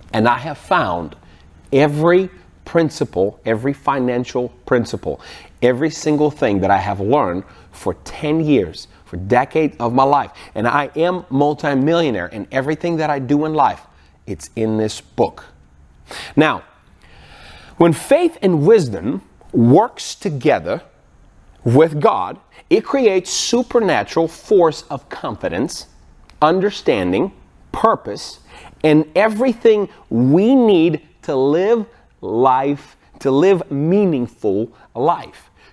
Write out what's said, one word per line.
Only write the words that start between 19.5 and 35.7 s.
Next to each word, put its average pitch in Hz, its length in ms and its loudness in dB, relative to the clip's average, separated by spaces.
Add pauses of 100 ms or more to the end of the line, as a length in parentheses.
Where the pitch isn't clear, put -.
works 143 640 2
together 123 680 -2 (840)
with 147 360 4
God, 98 380 -2 (320)
it - 140 2
creates 196 460 0
supernatural 180 1000 -2
force 170 600 0
of - 200 -12
confidence, - 800 -8 (540)
understanding, 156 920 0 (400)
purpose, - 680 -4 (460)
and 156 200 4 (120)
everything 214 720 2 (220)
we 156 440 4
need 185 460 4 (220)
to 151 120 -6
live 180 520 2 (340)
life, 131 760 0 (220)
to 135 140 0
live 175 360 2
meaningful 139 1040 -2 (240)
life, 151 560 -6 (220)